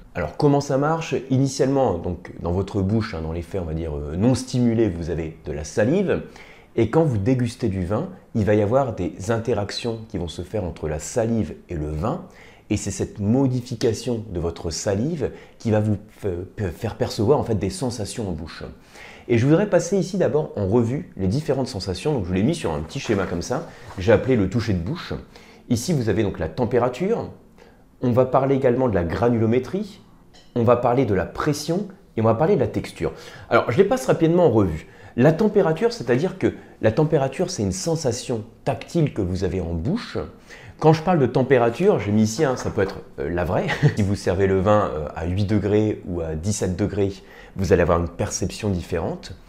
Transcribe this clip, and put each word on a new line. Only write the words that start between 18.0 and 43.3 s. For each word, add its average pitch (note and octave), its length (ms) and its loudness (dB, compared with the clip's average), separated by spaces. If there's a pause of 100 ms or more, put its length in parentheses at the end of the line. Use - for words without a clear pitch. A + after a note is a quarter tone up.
en F2+ 60 -4
bouche. D#2+ 300 -10 (640)
Et A#2 80 4
je A#2 80 4
voudrais E3 240 4
passer F3+ 280 2
ici F#3+ 200 -2
d'abord D3 400 0
en G2+ 100 0
revue A#2+ 480 0
les F#2 120 -2
différentes C3 400 0
sensations. A2+ 460 -4
Donc G#2+ 120 -2
je F2+ 80 -4
l'ai F#2 100 2
mis D#3 120 2
sur G2+ 180 -4
un D2 80 -4
petit D#2+ 180 -10
schéma G2 260 0
comme F2+ 160 -4
ça. - 280 -6 (280)
J'ai F#2 140 2
appelé C3 240 4
le F#2+ 140 2
toucher A2 240 0
de F2+ 100 0
bouche. A2 300 -6 (560)
Ici, G3+ 240 0
vous C3 160 0
avez F3 140 2
donc F#2+ 160 -2
la D#2+ 100 -2
température. B2+ 800 0 (720)
On B2 100 2
va B2+ 140 6
parler C3+ 300 4
également B2+ 340 4
de G2 60 0
la F2 100 2
granulométrie. A#2+ 960 0 (540)
On A#2+ 80 2
va A#2 120 6
parler B2 300 2
de G#2 80 0
la F2 120 2
pression E3 640 -4 (300)
et A2+ 40 0
on G#2+ 40 2
va A2+ 100 6
parler E3+ 200 4
de D3+ 40 2
la A2 80 2
texture. - 460 -4 (360)
Alors, A#2+ 220 4
je A2+ 60 2
les G3 60 8
passe B3+ 220 2
rapidement E3 400 4
en C#3 60 6
revue. F#2+ 360 2 (300)
La D#3 140 6
température, G3+ 640 2
c'est-à-dire D3 440 0
que - 160 0 (280)
la - 100 4
température, D#3 580 0
c'est - 140 -4
une F#2+ 80 0
sensation B2 720 -4 (220)
tactile D3 480 0
que A#2 80 -2
vous F#2 240 -2
avez F#2+ 160 -2
en E2+ 120 -4
bouche. A2 440 -4 (600)
Quand D#3 140 6
je D#3+ 100 2
parle F3+ 180 2
de C3 60 6
température, B2+ 760 4
j'ai G2+ 120 -2
mis A2 120 4
ici, A2 200 0
hein, B2+ 140 0
ça - 120 -6
peut G2+ 120 -2
être, - 180 -2 (200)
euh, C#2 100 -4
la E2+ 160 -2